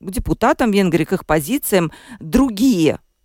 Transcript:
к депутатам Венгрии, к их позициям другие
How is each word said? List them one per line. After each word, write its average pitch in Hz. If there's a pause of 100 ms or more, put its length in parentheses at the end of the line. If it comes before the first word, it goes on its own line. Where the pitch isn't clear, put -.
к 190
депутатам 240
Венгрии, 175
к -
их 185
позициям 165 (260)
другие 202 (260)